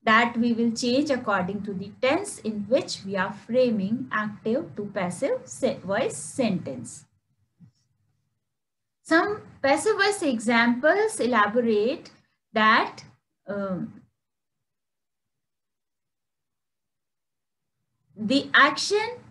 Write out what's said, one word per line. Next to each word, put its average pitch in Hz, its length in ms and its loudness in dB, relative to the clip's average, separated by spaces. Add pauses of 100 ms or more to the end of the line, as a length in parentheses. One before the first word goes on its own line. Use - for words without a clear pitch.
that 233 280 4
we 233 160 2
will 233 180 2
change 247 380 0
according 208 540 -2
to 208 100 -8
the 185 160 -8 (120)
tense 302 380 -2
in 214 300 -6
which - 360 -2
we 196 120 -6
are 185 160 -2
framing 233 800 0
active 220 680 -4
to 208 160 -6
passive 214 500 -2
se-, - 400 -4
voice 226 320 -2
sentence. 170 880 -6 (2000)
Some 392 400 2 (200)
passive 311 360 2
voice 403 240 2
examples 247 1000 2
elaborate 226 920 2 (440)
that, 226 500 2 (420)
um, 190 560 -6 (4000)
the 254 380 0
action 392 680 2 (120)